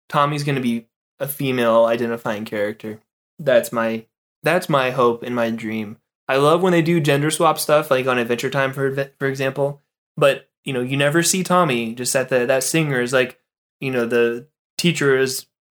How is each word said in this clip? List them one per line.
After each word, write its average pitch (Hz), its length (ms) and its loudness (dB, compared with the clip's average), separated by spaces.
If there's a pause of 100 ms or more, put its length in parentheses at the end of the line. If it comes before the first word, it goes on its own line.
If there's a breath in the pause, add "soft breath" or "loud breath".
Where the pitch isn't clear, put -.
Tommy's 147 360 0
gonna 139 160 -2
be 117 260 -2 (320)
a 139 80 -6
female 123 600 2
identifying 117 580 -4
character. 107 560 -6 (400)
That's 127 320 2
my, 113 340 -4 (380)
that's 175 260 0
my 131 220 2
hope 120 320 0
and 123 100 -6
my 117 160 0
dream. 110 480 -8 (300)
I 135 80 0
love 156 260 4
when 185 100 4
they 170 80 4
do 165 200 2
gender 143 300 2
swap 156 280 2
stuff, 151 320 0
like 131 160 2
on 127 120 2
Adventure 120 300 -2
Time, 135 240 -2
for, 135 220 -4 (240)
for 139 80 -4
example. 139 560 -4 (340)
But, 143 320 2 (160)
you 143 80 -6
know, 123 80 -2
you 127 160 -2
never 147 260 2
see 185 200 0
Tommy 131 520 0
just 123 220 -4
at 127 140 -2
the, 123 160 2
that 156 180 2
singer 147 380 0
is 123 100 -4
like, 127 260 0 (400)
you 135 120 -6
know, 120 160 -2
the 120 400 0 (320)
teacher 143 400 2
is 131 260 -2 (260)